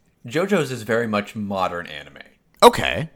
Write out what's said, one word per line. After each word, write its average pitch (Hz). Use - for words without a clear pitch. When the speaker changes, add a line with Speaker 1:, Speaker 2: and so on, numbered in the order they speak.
Speaker 1:
JoJo's 160
is 113
very 117
much 104
modern 92
anime. 71
Speaker 2:
Okay. 117